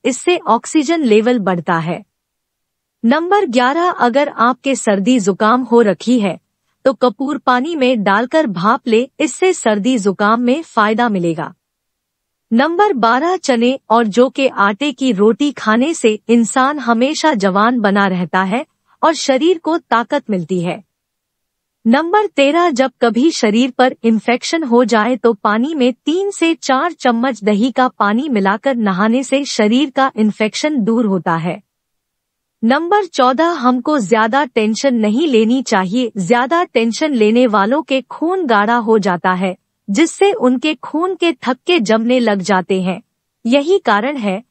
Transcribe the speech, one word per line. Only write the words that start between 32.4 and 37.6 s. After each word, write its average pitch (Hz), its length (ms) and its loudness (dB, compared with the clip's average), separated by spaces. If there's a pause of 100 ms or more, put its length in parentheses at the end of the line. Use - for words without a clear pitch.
नंबर 339 420 0
चौदह, 269 460 0
हमको 254 480 0
ज्यादा 226 460 0
टेंशन 226 500 0
नहीं 220 320 0
लेनी 240 340 2
चाहिए, 214 560 -2
ज्यादा 240 460 0
टेंशन 247 500 -2
लेने 233 340 4
वालों 214 340 0